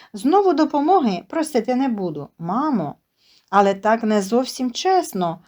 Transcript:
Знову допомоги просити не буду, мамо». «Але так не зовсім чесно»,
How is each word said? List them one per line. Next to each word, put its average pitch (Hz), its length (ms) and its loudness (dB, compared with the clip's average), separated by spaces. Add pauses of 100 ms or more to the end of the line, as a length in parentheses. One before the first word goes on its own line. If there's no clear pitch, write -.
(120)
Знову 330 400 2
допомоги 294 760 2
просити 254 460 -2
не 269 140 0
буду, 175 400 -6 (100)
мамо». 185 560 -2 (560)
«Але 196 240 4
так 214 280 0
не 214 200 2
зовсім 247 480 -2
чесно», 240 760 -2